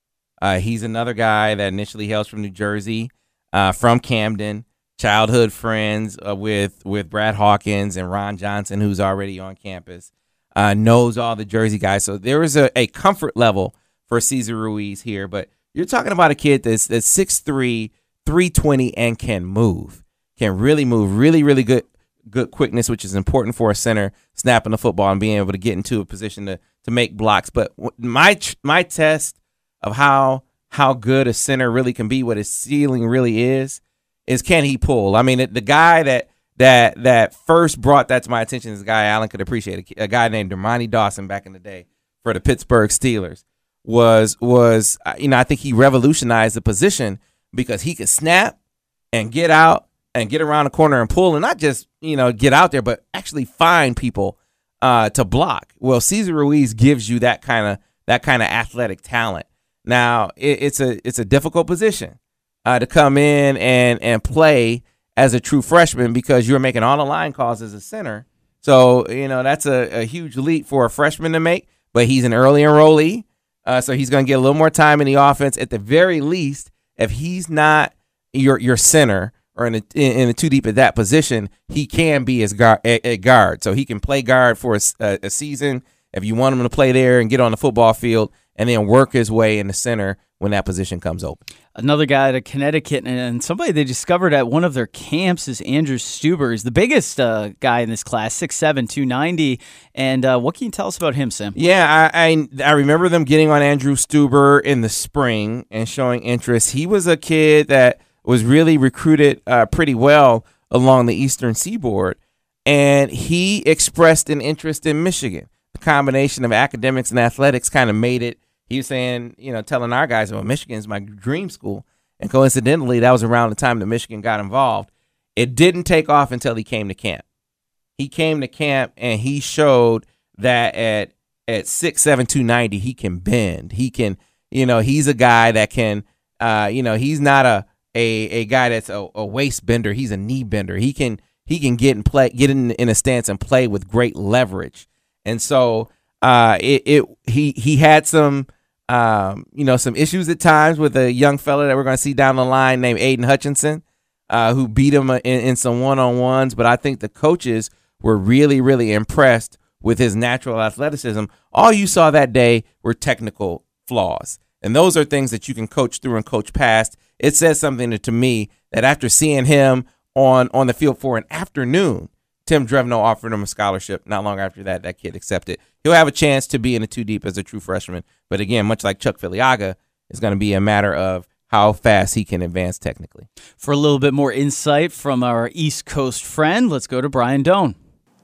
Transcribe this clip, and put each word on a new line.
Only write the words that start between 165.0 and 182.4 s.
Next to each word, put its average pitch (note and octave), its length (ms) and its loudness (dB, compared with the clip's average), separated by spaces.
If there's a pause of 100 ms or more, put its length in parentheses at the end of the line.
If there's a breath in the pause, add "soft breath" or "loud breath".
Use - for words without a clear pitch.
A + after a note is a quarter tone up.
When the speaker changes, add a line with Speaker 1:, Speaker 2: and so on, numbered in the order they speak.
Speaker 1:
things C#3 280 -2
that A2+ 160 -10
you C3 60 -8
can A2 140 -8
coach - 320 -4
through A#2+ 160 -6
and A2 80 -4
coach - 280 -6
past. A2 440 0 (220)
It D3 180 0
says D#3+ 240 2
something B2 300 -4
to, A2 80 -4
to - 140 -6
me A#2 360 0 (240)
that A2+ 120 0
after C3+ 240 0
seeing C#3+ 360 0
him C3+ 400 4 (300)
on, C3 380 4
on C3 140 0
the B2 80 0
field C#3+ 240 0
for B2+ 200 -4
an A2 120 -8
afternoon, C#3+ 800 -4 (360)
Tim D3 220 2
Drevno B2 300 0
offered A2+ 360 -2
him G#2 100 -4
a G2 40 -8
scholarship. G2 600 -6
Not G2+ 180 -6
long G2+ 160 -6
after G2 220 -8
that, F#2 200 -8
that F2+ 160 -12
kid E2 160 -12
accepted. F#2 440 -8 (260)
He'll D#3 80 4
have D#3+ 160 6
a C3+ 40 -4
chance C#3+ 360 0
to C3+ 100 -4
be A#2+ 160 -2
in A2 80 -4
a A2 40 -6
two A#2 180 -10
deep G#2 200 -6
as F2+ 120 -8
a G2 60 -8
true G2+ 180 -16
freshman. F#2 440 -10 (260)
But G2+ 100 -4
again, G#2 260 -2
much A2 160 -2
like G2 160 -4
Chuck - 200 -4
Filiaga, G2+ 580 -2 (340)
it's - 80 -18
gonna G2+ 180 -2
be G2+ 180 0
a F#2+ 60 2
matter G2+ 340 0
of F#2 340 -4 (200)
how G#3 240 4
fast G2+ 420 0
he G#2+ 100 -4
can F2+ 180 -6